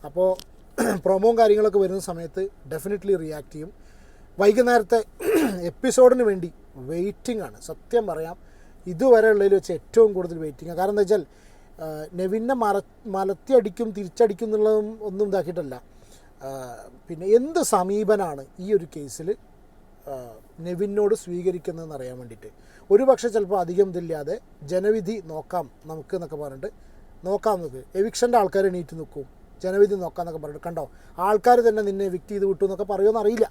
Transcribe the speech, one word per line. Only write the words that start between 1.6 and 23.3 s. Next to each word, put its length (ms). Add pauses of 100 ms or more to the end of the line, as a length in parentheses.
വരുന്ന 260
സമയത്ത് 320 (300)
definitely 500
റിയാക്ട് 320
ചെയ്യും. 160 (680)
വൈകുന്നേരത്തെ 580 (220)
<clears throat> 500
എപ്പിസോഡിന് 600
വേണ്ടി 180 (420)
വെയിറ്റിംഗ് 560
ആണ്. 100 (140)
സത്യം 400
പറയാം, 260 (560)
ഇതുവരെ 420
ഉള്ളതിൽ 240
വെച്ച് 200
ഏറ്റവും 380
കൂടുതൽ 280
വെയിറ്റിംഗ് 280
ആണ്. 80
കാരണം 160
എന്താ 80
വെച്ചാൽ, 180 (600)
ആ, 40 (340)
നെവിനെ 340 (100)
മറ-, 200 (320)
മലത്തി 420
അടിക്കും 380
തിരിച്ചടിക്കും 520
എന്നുള്ളതും 400 (200)
ഒന്നും 240
ഇതാക്കിയിട്ടല്ല. 420 (720)
ആ, 40 (580)
പിന്നെ 180 (120)
എന്ത് 220 (140)
സമീപനാണ് 680 (200)
ഈ 40 (100)
ഒരു 160
കേസിൽ, 360 (840)
ആ, 40 (500)
നെവിനോട് 480 (100)
സ്വീകരിക്കുന്നതെന്ന് 760
അറിയാൻ 240
വേണ്ടിയിട്ട്. 280 (440)
ഒരു 140
പക്ഷേ 260